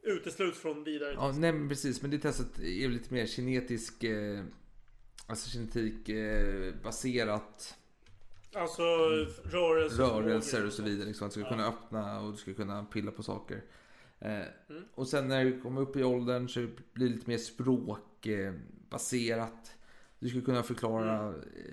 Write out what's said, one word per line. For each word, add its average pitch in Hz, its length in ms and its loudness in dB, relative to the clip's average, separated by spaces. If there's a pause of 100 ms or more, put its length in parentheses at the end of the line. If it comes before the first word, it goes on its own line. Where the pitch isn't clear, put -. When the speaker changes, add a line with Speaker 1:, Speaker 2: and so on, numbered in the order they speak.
Speaker 1:
utesluts 180 560 -2
från 151 260 -4
vidare 147 280 -4
Speaker 2:
Ja, 135 160 0
Speaker 1:
test. 139 120 0
Speaker 2:
nej, 165 120 6
men 147 160 0
precis. 135 340 -2
Men 139 80 -2
det 143 80 0
testet 139 400 0
är 92 300 0
lite 120 260 -2
mer 117 120 2
kinetisk, 123 760 -2
eh, 104 400 -2 (840)
alltså 113 240 -6
kinetik, 113 580 -2
eh, 104 760 2
baserat. 110 920 -2 (800)
Speaker 1:
Alltså, 170 280 -2
Speaker 2:
Mm. 160 440 6 (180)
Speaker 1:
rörelser, 160 580 4
Speaker 2:
Rörelser 110 640 4
och 104 60 0
så - 40 -6
Speaker 1:
förmågor. 107 160 -2
Speaker 2:
vidare. 101 160 -2
Liksom, 104 180 -6
att 101 80 -8
du 107 60 -4
ska 101 100 -4
Speaker 1:
Ja. 120 60 0
Speaker 2:
kunna 107 120 0
öppna 107 520 -6
och 104 120 -6
du 104 60 -10
ska - 160 -10
kunna 104 300 -4
pilla 104 260 -4
på - 120 -10
saker. - 420 -6 (560)
Eh, 107 100 -6
Speaker 1:
Mm. 107 520 -10 (120)
Speaker 2:
och 127 140 -4
sen 135 200 2
när 131 160 4
du 127 160 4
kommer 131 200 -2
upp 135 160 0
i 131 80 4
åldern 123 440 2
så 123 120 -4 (320)
blir 127 160 2
det 120 60 2
lite 113 160 -6
mer 117 80 2
språk, 120 880 0
eh, 98 260 0 (380)
baserat. 113 840 -2 (460)
Du 123 80 -2
skulle 123 160 0
kunna 127 180 4
förklara 110 560 2 (100)
Speaker 1:
Mm. 80 120 -6 (320)